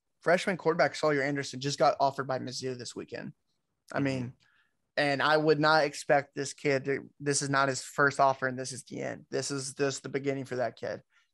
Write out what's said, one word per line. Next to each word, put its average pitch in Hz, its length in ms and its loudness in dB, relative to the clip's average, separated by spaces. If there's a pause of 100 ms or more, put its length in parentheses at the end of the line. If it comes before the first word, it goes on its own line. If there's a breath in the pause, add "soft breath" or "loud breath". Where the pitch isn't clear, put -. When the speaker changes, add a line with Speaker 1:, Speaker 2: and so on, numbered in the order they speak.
(220)
Speaker 1:
freshman 180 360 2
quarterback, 160 380 2
Sawyer 151 260 2
Anderson, 139 380 -4
just 139 200 -4
got 151 200 4
offered 139 280 0
by 131 100 -2
Mizzou 127 400 -8
this 120 180 -14
weekend. - 360 -10 (600)
I - 60 -6
Speaker 2:
Mm-hmm. 139 60 0
Speaker 1:
mean, 127 300 -4 (640)
and 139 240 0
I 147 160 4
would 151 220 4
not 156 260 6
expect 147 500 0
this 139 180 -6
kid 135 320 0
to, 139 200 -4 (140)
this 143 220 -2
is 143 80 -4
not 139 200 2
his 127 120 -4
first - 380 0
offer, 135 280 2
and 127 120 -4
this 131 120 -8
is 127 120 -12
the 127 180 -10
end. 127 300 -8
This 135 200 -2
is 139 220 -6
just 139 300 -2
the 139 60 -10
beginning 135 360 -4
for 127 120 -6
that 117 180 -4
kid. - 260 -8 (320)